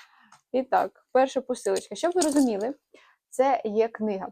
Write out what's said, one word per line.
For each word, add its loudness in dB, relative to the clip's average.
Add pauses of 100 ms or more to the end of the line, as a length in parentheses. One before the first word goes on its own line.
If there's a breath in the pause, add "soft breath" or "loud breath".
(520 loud breath)
І 0
так, -2
перша 2
посилочка. -4
Щоб -2
ви 4
розуміли, 2 (560 soft breath)
це 0
є 0
книга -6